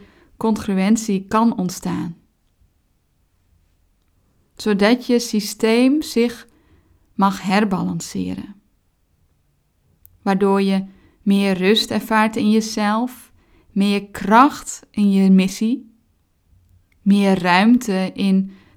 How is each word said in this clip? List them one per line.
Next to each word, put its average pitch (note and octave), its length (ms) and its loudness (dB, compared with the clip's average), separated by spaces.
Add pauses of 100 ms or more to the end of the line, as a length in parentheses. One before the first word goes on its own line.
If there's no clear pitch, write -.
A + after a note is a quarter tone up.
(380)
congruentie G3+ 880 -2
kan A3 300 0
ontstaan. F3 580 -6 (2500)
Zodat G#3+ 500 2
je A#3+ 140 2
systeem A#3 840 0
zich A#3 460 -4 (680)
mag G3 280 -2
herbalanceren. F#3 1120 -4 (1700)
Waardoor G3 400 0
je F#3+ 240 0 (360)
meer G3 320 0
rust G3 380 0
ervaart A3 440 -2
in G#3+ 160 0
jezelf, A3 840 -4 (380)
meer G3+ 360 -2
kracht - 840 0
in G3+ 200 0
je F#3+ 180 4
missie, F#3+ 640 0 (1080)
meer G3 380 4
ruimte F#3+ 720 2
in F#3+ 380 0 (260)